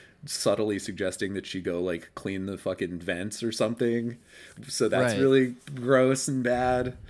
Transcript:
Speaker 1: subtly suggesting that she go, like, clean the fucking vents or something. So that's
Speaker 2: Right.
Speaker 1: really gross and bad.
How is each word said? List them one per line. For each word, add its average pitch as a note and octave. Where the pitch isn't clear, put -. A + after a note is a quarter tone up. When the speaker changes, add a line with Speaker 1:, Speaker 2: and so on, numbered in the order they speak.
Speaker 1:
subtly G#2
suggesting G2
that F#2
she F#2
go, F2
like, F2
clean F#2+
the G2
fucking F2+
vents F2+
or A2+
something. A#2
So A2+
that's A#2
Speaker 2:
Right. C3
Speaker 1:
really C3+
gross C3
and C3
bad. B2